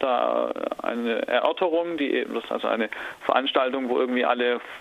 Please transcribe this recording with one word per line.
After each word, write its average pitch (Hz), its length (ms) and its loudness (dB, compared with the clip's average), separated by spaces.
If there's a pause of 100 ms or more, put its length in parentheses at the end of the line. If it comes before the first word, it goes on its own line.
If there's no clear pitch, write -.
da 123 500 0 (320)
eine 117 460 -2
Erörterung, 165 680 2
die, 123 360 0
das 117 80 -2
ist - 80 -10
also 117 160 -2
eine 110 240 0 (300)
Veranstaltung, 131 680 2
wo 127 80 2
irgendwie 123 280 2
alle, 123 300 2 (260)